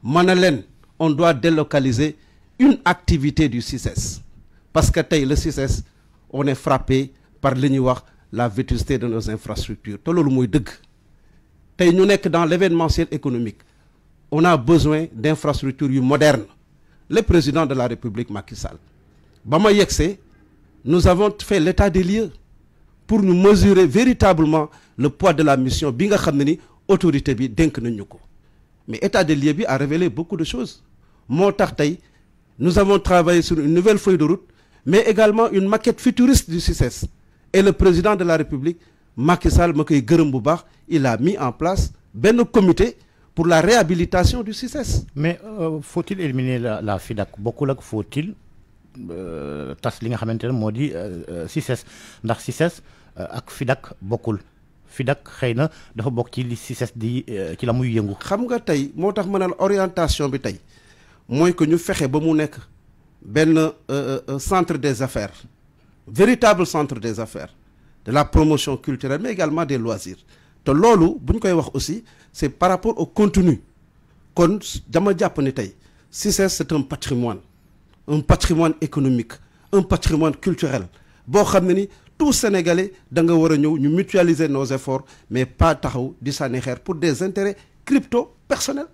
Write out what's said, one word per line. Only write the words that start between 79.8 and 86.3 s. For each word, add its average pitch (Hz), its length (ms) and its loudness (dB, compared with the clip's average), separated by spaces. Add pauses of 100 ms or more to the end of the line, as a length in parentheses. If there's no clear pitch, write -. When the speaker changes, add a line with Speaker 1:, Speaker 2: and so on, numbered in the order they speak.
Speaker 1:
patrimoine 160 540 0
culturel, 135 500 -4 (400)
boo 190 180 2
xam 185 220 2
ne 180 80 2
ni 196 140 -2 (280)
tout 294 160 2
Sénégalais 185 600 0 (180)
da 165 120 0
nga 170 120 2
war 160 180 4
a 156 40 2
ñëw 151 220 0
ñu 139 120 0
mutualiser 170 580 2
nos 139 240 -2
efforts, 131 320 -6 (260)
mais 127 160 -2
pas 160 280 0
taxaw 131 460 -8
di 143 120 -6